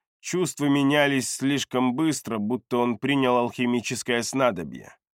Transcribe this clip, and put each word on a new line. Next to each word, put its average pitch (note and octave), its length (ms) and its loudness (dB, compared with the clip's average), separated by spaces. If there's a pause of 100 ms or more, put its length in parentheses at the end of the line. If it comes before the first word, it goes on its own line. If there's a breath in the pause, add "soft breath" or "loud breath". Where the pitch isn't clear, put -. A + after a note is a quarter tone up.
(200)
чувства E3+ 460 -4
менялись C#3+ 640 2
слишком B2+ 640 0
быстро, C3 440 -2
будто A2+ 400 -4
он A#2+ 200 0
принял C3+ 400 2
алхимическое A#2+ 840 -2
снадобье. F2 720 -2 (180)